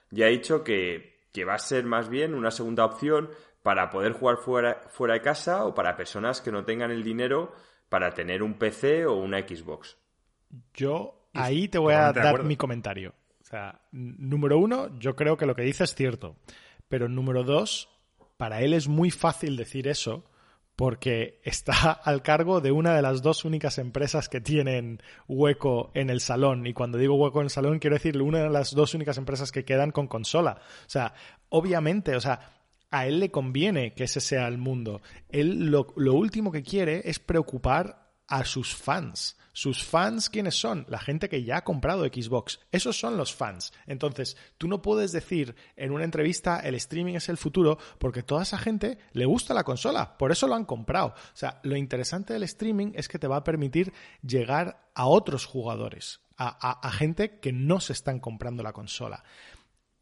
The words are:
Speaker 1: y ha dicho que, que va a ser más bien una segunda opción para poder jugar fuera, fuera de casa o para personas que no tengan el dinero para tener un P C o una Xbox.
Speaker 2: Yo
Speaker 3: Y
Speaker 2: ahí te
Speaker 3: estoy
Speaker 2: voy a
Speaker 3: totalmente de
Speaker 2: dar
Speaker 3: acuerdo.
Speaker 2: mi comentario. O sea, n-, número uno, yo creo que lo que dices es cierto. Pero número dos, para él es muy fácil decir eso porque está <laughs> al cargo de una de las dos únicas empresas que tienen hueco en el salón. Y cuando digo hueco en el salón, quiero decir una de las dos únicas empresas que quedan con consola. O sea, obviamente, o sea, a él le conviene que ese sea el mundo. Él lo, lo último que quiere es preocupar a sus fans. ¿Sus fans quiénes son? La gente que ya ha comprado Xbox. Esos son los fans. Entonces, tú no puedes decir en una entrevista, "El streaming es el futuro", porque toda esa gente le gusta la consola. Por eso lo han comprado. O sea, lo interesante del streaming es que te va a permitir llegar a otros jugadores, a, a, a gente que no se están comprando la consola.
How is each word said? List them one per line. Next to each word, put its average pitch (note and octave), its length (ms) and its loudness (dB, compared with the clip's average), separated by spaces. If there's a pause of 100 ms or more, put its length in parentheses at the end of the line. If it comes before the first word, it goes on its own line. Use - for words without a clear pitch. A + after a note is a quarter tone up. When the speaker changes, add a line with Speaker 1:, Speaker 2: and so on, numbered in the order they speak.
(120)
Speaker 1:
y G#2 120 0
ha A2 40 10
dicho B2+ 360 4
que, F#2 720 -4
que F#2 120 -4
va G2 100 0
a G#2+ 40 -2
ser B2+ 260 -2
más A#2 240 0
bien D3 260 -2
una A2+ 160 0
segunda A2+ 340 0
opción D3+ 440 0 (340)
para F#2+ 260 2
poder G2+ 240 0
jugar A#2+ 240 2
fuera, A#2+ 520 0
fuera A#2 260 0
de A2+ 60 0
casa F3 440 0
o - 80 -2
para F2+ 240 0
personas G#2+ 440 -4
que A#2 100 -6
no G2+ 120 -4
tengan A#2 280 -2
el A#2 120 -4
dinero B2+ 500 -2 (360)
para F#2 220 2
tener F2+ 320 -4
un A2 160 -4
P A2 120 2
C D3+ 340 2
o C3 100 2
una G2 240 -2
Xbox. E2 580 -12 (760)
Speaker 2:
Yo D3 600 -4
Speaker 3:
Y - 60 -6
Speaker 2:
ahí C3 280 0
te F#3 100 -2
Speaker 3:
estoy E3 40 4
Speaker 2:
voy D3+ 120 6
a D3+ 40 6
Speaker 3:
totalmente D3 220 6
de A2+ 40 4
Speaker 2:
dar D3 100 8
Speaker 3:
acuerdo. C#3 140 2
Speaker 2:
mi D3+ 100 2
comentario. G#2 560 -6 (280)
O - 40 -20
sea, G2+ 360 -12 (120)
n-, B2 240 -12
número C#3+ 400 2
uno, A3 420 2
yo C3 160 -2
creo D3+ 220 2
que D#3 80 0
lo C3 100 2
que A#2+ 60 -6
dices C#3 300 0
es - 40 -12
cierto. A2+ 400 -4 (540)
Pero A#2+ 180 -2
número B2+ 360 0
dos, D3+ 460 0 (480)
para A2 240 -4
él C#3+ 120 4
es D#3 140 2
muy D#3+ 240 4
fácil D#3+ 440 0
decir B2 320 -6
eso C3 380 -4 (500)
porque A#2+ 680 -2
está B2+ 480 2
<laughs> - 120 -4
al C#3+ 200 2
cargo E3 380 4
de C3+ 100 2
una D#3+ 240 4
de D3+ 60 6
las C3+ 200 2
dos D#3 240 2
únicas D3+ 320 -2
empresas C#3 520 -2
que B2+ 120 -4
tienen B2+ 600 0 (260)
hueco C3+ 640 2
en C3+ 160 0
el B2 100 2
salón. B2+ 460 2
Y A#2+ 80 -4
cuando A#2+ 240 -2
digo C#3 180 4
hueco C#3+ 240 4
en C#3+ 60 0
el C#3 60 -2
salón, D3 280 2
quiero D3+ 160 4
decir D3 260 0
una D3+ 180 2
de D#3 100 2
las C#3+ 240 2
dos C#3+ 220 4
únicas D3 220 -2
empresas C3+ 340 -6
que C3 140 -6
quedan C#3 260 2
con C#3+ 160 -2
consola. A#2+ 500 0 (300)
O - 20 -20
sea, B2 240 -2 (360)
obviamente, E3 640 2
o A#2+ 60 0
sea, B2 180 -2 (500)
a C3 180 0
él D3+ 140 2
le G3 100 0
conviene C3+ 640 0
que A#2+ 100 -4
ese B2+ 160 -2
sea B2+ 300 0
el A#2+ 80 -4
mundo. B2 440 -4 (280)
Él D#3 420 2
lo, C#3+ 240 4
lo C3+ 180 4
último G#3 380 2
que D#3 120 -4
quiere F3 460 0
es D#3+ 100 -4
preocupar D#3+ 880 0 (180)
a C3+ 160 0
sus - 320 -4
fans. - 600 -6 (160)
¿Sus - 300 -4
fans G#3 460 0
quiénes G3+ 260 -4
son? G3+ 340 -2
La A#2 100 -6
gente D#3 280 -4
que C3+ 160 -2
ya A#2+ 140 -2
ha F3+ 80 -4
comprado E3 400 0
Xbox. A#2+ 560 -4 (100)
Esos G#3 260 0
son A3+ 200 -4
los C#3+ 180 -4
fans. G2 380 -8 (120)
Entonces, C#3 520 -6 (200)
tú E3 120 -4
no F#3+ 120 -4
puedes G#3 300 0
decir D3+ 440 -2 (200)
en C#3 160 -6
una D3+ 140 -4
entrevista, E3+ 560 0
"El C3 140 -4
streaming F3 400 -4
es E3 120 -6
el E3+ 100 -4
futuro", D#3 400 4 (200)
porque B2 260 -4
toda D#3 200 0
esa F#3+ 140 -6
gente G#3+ 400 -2 (140)
le B2 140 0
gusta G#3 280 2
la G#3+ 120 2
consola. - 520 -2
Por C3+ 140 2
eso G#3+ 160 2
lo B3 80 4
han A3+ 80 -2
comprado. C#3 520 -2
O - 200 -20
sea, - 280 -8
lo C#3 120 -2
interesante C#3 560 -4
del A3 120 -4
streaming G#3 520 -4
es D3+ 140 -8
que E3 100 -8
te C#3+ 80 -4
va C3+ 100 0
a C#3+ 60 -4
permitir D#3+ 480 0 (300)
llegar C3 720 -2
a B2+ 120 0
otros D#3 380 4
jugadores, A2+ 760 -8 (160)
a, B2 100 -4
a, B2+ 400 -6
a B2 40 -4
gente E3 480 -2
que C3+ 120 -4
no C#3+ 300 2
se - 100 -6
están C3 280 -4
comprando A#2+ 440 -8
la G#2+ 80 -8
consola. G#2+ 520 -10 (800)